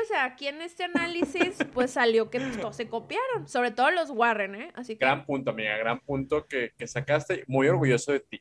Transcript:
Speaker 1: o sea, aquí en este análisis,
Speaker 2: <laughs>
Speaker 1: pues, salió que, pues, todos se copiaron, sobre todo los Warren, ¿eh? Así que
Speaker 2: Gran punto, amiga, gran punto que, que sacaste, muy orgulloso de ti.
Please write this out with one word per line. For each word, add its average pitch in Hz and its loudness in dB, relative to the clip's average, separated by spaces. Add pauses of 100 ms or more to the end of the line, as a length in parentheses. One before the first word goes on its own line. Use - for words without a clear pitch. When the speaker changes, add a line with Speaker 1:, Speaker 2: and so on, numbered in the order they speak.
Speaker 1:
o - 0
sea, 359 0
aquí 254 -6
en 294 -8
este 339 -8
análisis, 349 0
Speaker 2:
<laughs> - -4
Speaker 1:
pues, 254 0
salió 226 2
que, 247 -4
pues, 262 -6
todos 196 -6
se 226 -8
copiaron, 359 -4
sobre 247 0
todo 254 4
los 330 0
Warren, 214 2
¿eh? 294 -14
Así 233 -8
que 131 0
Speaker 2:
Gran 139 4
punto, 135 -2
amiga, 107 -2
gran 117 0
punto 139 -2
que, 123 -4
que 120 -10
sacaste, 147 0
muy 135 4
orgulloso 135 4
de 139 2
ti. - -14